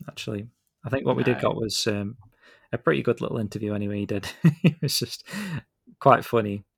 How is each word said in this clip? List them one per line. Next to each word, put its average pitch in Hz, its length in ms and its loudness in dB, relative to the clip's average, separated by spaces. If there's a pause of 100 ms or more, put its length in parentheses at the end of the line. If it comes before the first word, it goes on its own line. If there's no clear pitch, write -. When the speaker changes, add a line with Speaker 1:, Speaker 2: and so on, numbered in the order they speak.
Speaker 1:
actually. 110 420 -8 (360)
I 120 40 -6
think 135 160 -2
what 127 100 4
we 123 80 2
did 123 140 2
Speaker 2:
No. - 40 -6
Speaker 1:
got 113 140 2
was, 113 320 -2
um, 101 300 -2 (540)
a 113 60 -4
pretty 143 240 0
good 120 200 0
little - 180 -4
interview 104 340 -4
anyway 101 260 -4
he 101 60 -2
did. 101 220 -4 (160)
<laughs> 156 200 4
It 175 180 4
was - 180 -2
just - 240 -8 (760)
quite 131 260 8
funny, 104 380 0 (140)